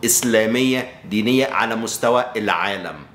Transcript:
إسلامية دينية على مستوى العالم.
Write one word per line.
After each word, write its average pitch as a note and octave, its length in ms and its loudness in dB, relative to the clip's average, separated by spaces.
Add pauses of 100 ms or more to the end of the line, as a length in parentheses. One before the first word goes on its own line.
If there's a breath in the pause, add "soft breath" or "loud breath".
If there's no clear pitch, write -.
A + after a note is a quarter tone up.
إسلامية A#2+ 840 2 (180)
دينية A#2+ 360 2
على A2+ 300 -2
مستوى A#2 500 0 (100)
العالم. F#2+ 600 -2 (200)